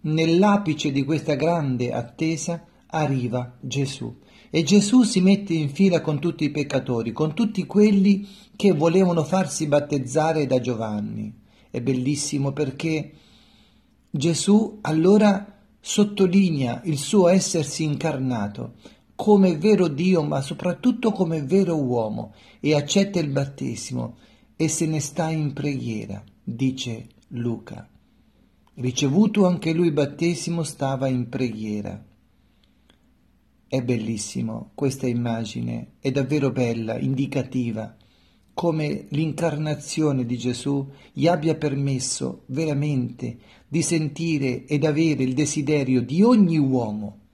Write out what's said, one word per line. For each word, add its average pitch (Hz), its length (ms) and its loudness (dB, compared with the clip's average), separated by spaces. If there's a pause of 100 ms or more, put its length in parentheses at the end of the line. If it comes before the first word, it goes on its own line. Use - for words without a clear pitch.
Nell'apice 160 880 2
di 139 100 0
questa 147 320 -2
grande 131 580 -2
attesa 160 720 -4 (220)
arriva 123 720 -2
Gesù. 131 600 -6 (340)
E 160 80 2
Gesù 208 400 6
si 196 180 2
mette 196 320 4
in 156 160 0
fila 175 320 4
con 147 200 -2
tutti 160 240 -2
i 143 60 0
peccatori, 131 600 -2
con 156 240 -2
tutti 214 320 -2
quelli 202 580 4 (300)
che 202 160 4
volevano 170 540 4
farsi 175 420 -2
battezzare 147 800 0
da 127 140 2
Giovanni. 107 720 -4 (340)
È 120 120 -6
bellissimo 139 720 -2
perché 147 600 -4 (960)
Gesù 170 760 2
allora 190 800 2 (200)
sottolinea 185 1040 2
il 156 140 -2
suo 190 280 4
essersi 170 560 2
incarnato 131 920 -4 (420)
come 196 400 6
vero 190 320 4
Dio, 165 340 2
ma 147 180 -2
soprattutto 226 680 -2
come 165 320 -2
vero 175 340 2
uomo, 117 560 -2 (280)
e 147 160 2
accetta 196 420 2
il 147 120 -2
battesimo 127 880 -6 (360)
e 160 140 0
se 156 180 -2
ne 156 140 -2
sta 160 300 -4
in 151 220 -2
preghiera, 117 680 -6 (220)
dice 123 640 -4 (200)
Luca. 117 600 -6 (840)
Ricevuto 143 720 2
anche 165 260 0
lui 170 160 2
il 151 40 0
battesimo, 165 680 -2
stava 135 460 -4
in 123 200 -2
preghiera. 107 720 -6 (1700)
È 131 160 -2
bellissimo 113 920 -4
questa 131 340 -2
immagine, 117 880 -6
è 135 140 -2
davvero 139 400 0
bella, 113 440 -2
indicativa, 127 1000 -4 (560)
come 156 560 -4
l'incarnazione 151 1160 -2
di 120 120 -4
Gesù 135 500 -4 (240)
gli 143 140 0
abbia 160 300 2
permesso 139 880 -4
veramente 135 880 -4 (300)
di 156 160 -2
sentire 151 840 -2
ed 147 200 0
avere 151 400 2
il 127 100 -2
desiderio 139 680 0
di 147 200 2
ogni 208 360 6
uomo 110 600 0 (160)